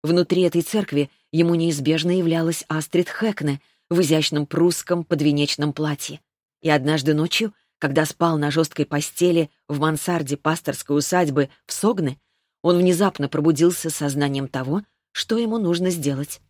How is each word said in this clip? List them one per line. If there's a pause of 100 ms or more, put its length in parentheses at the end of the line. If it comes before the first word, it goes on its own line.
Внутри
этой
церкви (220)
ему
неизбежно
являлась
Астрид
Хэкне (280)
в
изящном
прусском
подвенечном
платье. (420)
И
однажды
ночью, (260)
когда
спал
на
жесткой
постели (180)
в
мансарде
пасторской
усадьбы (160)
в
Согне, (440)
он
внезапно
пробудился
сознанием
того, (300)
что
ему
нужно
сделать.